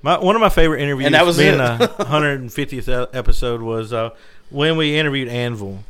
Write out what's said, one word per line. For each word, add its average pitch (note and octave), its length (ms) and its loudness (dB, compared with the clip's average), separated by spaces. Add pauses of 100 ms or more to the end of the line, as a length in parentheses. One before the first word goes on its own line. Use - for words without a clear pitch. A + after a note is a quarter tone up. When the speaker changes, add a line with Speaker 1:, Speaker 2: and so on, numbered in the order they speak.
Speaker 1:
My, E3 160 0
one G3 180 2
of A3+ 40 2
my G#3+ 100 4
favorite D#3 320 2
interviews, C#3+ 240 -2
Speaker 2:
And D3 80 2
that E3 120 6
was E3+ 120 0
Speaker 1:
being D3+ 160 6
Speaker 2:
it. A#2+ 440 0
Speaker 1:
the - 60 -2
Speaker 2:
<laughs> - 20 -
Speaker 1:
hundred C#3 460 -2
fiftieth B2+ 360 -8
e-, B2 240 0
episode, B2 500 2
was, A2+ 300 -6
uh, A2+ 180 -4 (400)
when D3+ 260 0
we D3+ 220 0
interviewed C#3 300 -2
Anvil. A#2 600 -6